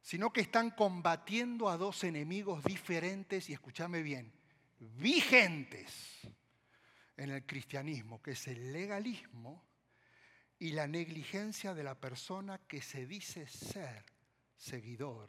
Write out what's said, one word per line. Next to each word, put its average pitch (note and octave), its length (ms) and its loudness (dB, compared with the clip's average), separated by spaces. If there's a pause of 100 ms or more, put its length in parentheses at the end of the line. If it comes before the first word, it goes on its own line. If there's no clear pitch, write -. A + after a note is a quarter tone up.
sino G3+ 320 0
que A#3+ 80 6
están A3+ 300 6
combatiendo G#3 960 4
a E3+ 80 2
dos F#3+ 260 0
enemigos E3+ 600 0
diferentes, F#3 880 0
y - 20 -4
escúchame E3 480 -4
bien, C3 320 -4 (460)
vigentes E3 1400 4 (960)
en C#3 120 -4
el C3+ 160 -4
cristianismo, C3+ 720 -4
que - 120 -8
es - 160 -6
el B2+ 260 -6
legalismo F3+ 920 -6 (920)
y D#3+ 160 -2
la D3+ 120 4
negligencia E3+ 880 -2
de D#3 100 -4
la C3+ 120 -4
persona F#3+ 720 -6
que C#3+ 160 -8
se B2+ 240 -8
dice E3+ 400 -10
ser C3 580 -10 (500)
seguidor A#2 720 -8